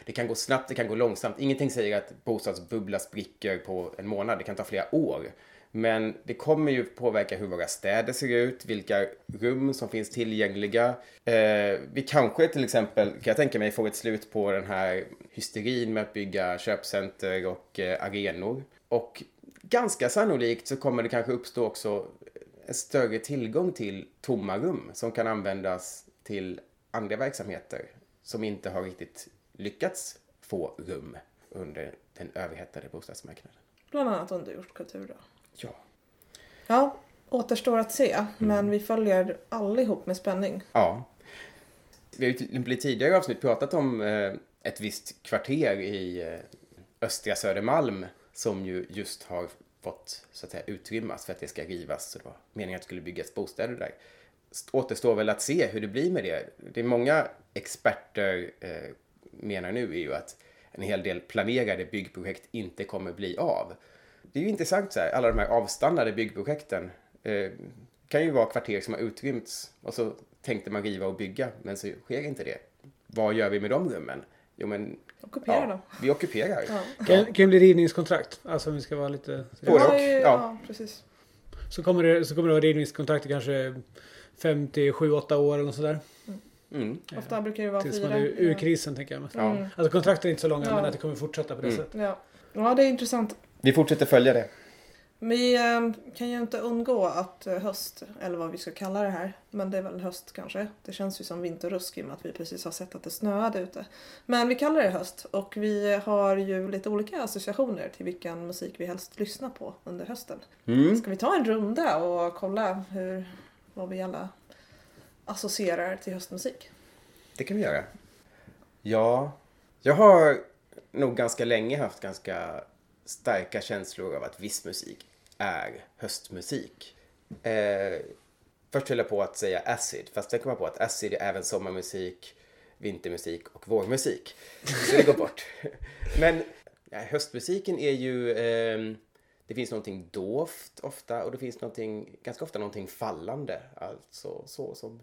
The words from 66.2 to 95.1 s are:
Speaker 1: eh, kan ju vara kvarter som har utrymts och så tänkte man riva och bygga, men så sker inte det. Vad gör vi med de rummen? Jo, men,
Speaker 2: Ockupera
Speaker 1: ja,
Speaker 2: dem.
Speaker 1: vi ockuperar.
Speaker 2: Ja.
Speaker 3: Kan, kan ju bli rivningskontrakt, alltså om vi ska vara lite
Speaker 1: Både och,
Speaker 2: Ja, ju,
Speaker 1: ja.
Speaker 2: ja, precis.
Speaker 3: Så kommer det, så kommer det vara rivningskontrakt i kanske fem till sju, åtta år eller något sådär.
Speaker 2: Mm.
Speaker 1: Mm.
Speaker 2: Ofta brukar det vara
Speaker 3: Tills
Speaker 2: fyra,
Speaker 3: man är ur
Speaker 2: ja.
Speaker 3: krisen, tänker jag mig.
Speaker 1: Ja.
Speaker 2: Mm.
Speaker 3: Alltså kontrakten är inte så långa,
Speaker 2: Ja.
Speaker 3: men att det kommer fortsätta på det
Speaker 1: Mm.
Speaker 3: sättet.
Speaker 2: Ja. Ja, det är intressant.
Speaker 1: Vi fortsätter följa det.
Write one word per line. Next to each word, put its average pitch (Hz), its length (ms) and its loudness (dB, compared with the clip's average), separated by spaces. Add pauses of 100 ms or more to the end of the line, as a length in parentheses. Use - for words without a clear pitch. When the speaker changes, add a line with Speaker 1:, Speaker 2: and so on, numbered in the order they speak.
Speaker 1:
eh, 101 280 -2 (580)
kan 147 140 2
ju 165 80 2
vara 120 160 6
kvarter 107 340 -4
som 110 140 -6
har - 60 -6
utrymts 117 680 -6 (120)
och - 120 -10
så 113 180 -2 (300)
tänkte 104 280 -4
man 104 120 -4
riva 98 240 -4
och 95 100 -4
bygga, 104 320 -4 (140)
men 98 140 -8
så 101 120 -8 (160)
sker 135 180 -6
inte 147 220 -8
det. - 140 -8 (480)
Vad 107 280 0
gör 107 160 2
vi 101 100 0
med 104 100 -2
de 151 200 2
rummen? 69 340 -8 (320)
Jo, - 100 -6
men, 104 300 -6 (240)
Speaker 2:
Ockupera - 400 0
Speaker 1:
ja, 269 60 -2
Speaker 2:
dem. 190 120 -4 (240)
Speaker 1:
vi 131 80 4
ockuperar. 143 580 0
Speaker 2:
Ja. - 380 -6
Speaker 3:
Kan, 190 180 10
kan 226 180 -6
ju 196 40 12
bli 185 120 10
rivningskontrakt, 175 840 8
alltså 233 280 -2
om 151 60 -2
vi 139 60 -6
ska 147 140 -6
vara 143 120 -2
lite 139 360 -6 (160)
Speaker 1:
Både - 120 4 (120)
och, 285 100 10
Speaker 2:
Ja, 285 60 6
ju, 285 100 4
Speaker 1:
ja. 269 100 6
Speaker 2:
ja, 226 460 6
precis. 214 380 -14 (640)
Speaker 3:
Så - 120 -6
kommer 175 200 6
det, 165 220 8
så 156 100 -4
kommer 165 140 4
det 156 60 8
vara 156 100 8
rivningskontrakt 147 640 4
i - 20 -8
kanske 135 460 0 (640)
fem 147 300 2
till 143 240 4
sju, 151 200 4
åtta 147 260 4
år 147 160 6
eller 143 100 0
något 139 100 -4
sådär. 151 240 0 (280)
Speaker 2:
Mm. 202 140 -12 (320)
Speaker 1:
Mm. 135 260 -4 (180)
Speaker 2:
Ofta 220 240 -4
brukar 214 220 -4
det 208 80 -2
vara 196 120 0
Speaker 3:
Tills - 160 -2
Speaker 2:
fyra, 147 100 0
Speaker 3:
man - 100 2
är 139 40 4
ur 165 300 4
Speaker 2:
ja. 151 60 0
Speaker 3:
krisen, 160 380 0
tänker 143 180 -10
jag 135 80 -10
mig. 143 120 -12
Speaker 1:
Ja. 220 160 2
Speaker 2:
Mm. 202 160 -2 (100)
Speaker 3:
Alltså 160 160 4
kontrakten 185 360 4
är - 20 4
inte 160 120 0
så 160 60 4
långa, 143 180 2
Speaker 2:
Ja. 220 80 2
Speaker 3:
men 151 100 4
att 143 80 0
det - 60 -6
kommer 151 160 -4
fortsätta 151 420 -6
på - 60 -10
det 123 60 0
Speaker 1:
Mm. 113 160 2
Speaker 3:
sättet. - 160 -8
Speaker 2:
Ja. 196 180 -2 (340)
Ja, 226 220 4
det 269 80 8
är 269 60 10
intressant. 240 480 0 (240)
Speaker 1:
Vi 135 120 8
fortsätter 151 340 6
följa 127 260 8
det. 113 160 2 (680)